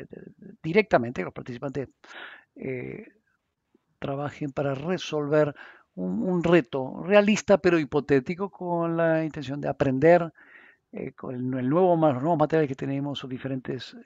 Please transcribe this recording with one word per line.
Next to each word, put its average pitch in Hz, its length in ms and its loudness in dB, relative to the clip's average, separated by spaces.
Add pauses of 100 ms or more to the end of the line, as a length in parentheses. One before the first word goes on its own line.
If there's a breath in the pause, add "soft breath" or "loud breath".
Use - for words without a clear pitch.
de, - 20 -16 (560)
directamente, 165 640 0
los 147 80 -8
participantes, 131 560 -10 (640 loud breath)
eh, - 520 -10 (920)
trabajen 139 540 -6
para 139 220 -2
resolver 151 800 0 (400 loud breath)
un, 185 280 -4
un 180 220 0
reto 156 600 2
realista 202 540 6
pero 170 200 4
hipotético 151 720 0
con 170 460 -2
la 160 280 2
intención 143 360 -8
de 143 80 -4
aprender, 147 640 4 (600 loud breath)
eh, - 200 -10
con - 220 -12
el, 127 240 -4
el 127 100 -2
nuevo, 175 280 4
los 156 260 2
nuevos 165 160 0
materiales 156 300 2
que 131 80 -8
tenemos 139 480 -6
o 135 40 -12
diferentes 131 760 -8